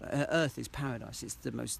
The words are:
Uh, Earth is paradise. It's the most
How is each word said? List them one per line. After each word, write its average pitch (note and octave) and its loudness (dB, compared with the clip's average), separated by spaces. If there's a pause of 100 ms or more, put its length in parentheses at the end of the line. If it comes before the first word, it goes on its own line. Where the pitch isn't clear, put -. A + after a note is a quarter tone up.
Uh, C#3 4
Earth D#3+ 4
is A#2 -4
paradise. A#2 -4
It's - -6
the - -4
most A#2 -2